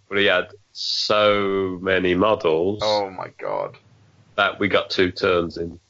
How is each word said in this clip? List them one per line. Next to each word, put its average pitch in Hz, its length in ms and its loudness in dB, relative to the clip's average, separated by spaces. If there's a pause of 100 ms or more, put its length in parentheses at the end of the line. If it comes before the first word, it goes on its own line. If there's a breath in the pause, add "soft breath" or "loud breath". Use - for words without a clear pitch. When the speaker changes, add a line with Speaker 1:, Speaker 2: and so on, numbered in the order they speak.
Speaker 1:
but 101 100 -4
he 101 80 2
had 90 220 2 (240)
so 98 1120 0
many 92 340 2
models 95 680 2
Speaker 2:
Oh 104 280 0
my 87 160 -12 (100)
God. - 400 -6 (600)
Speaker 1:
that 98 220 0
we 101 100 2
got 92 200 2
two 90 220 2
turns 87 460 0
in. 85 220 -8 (100)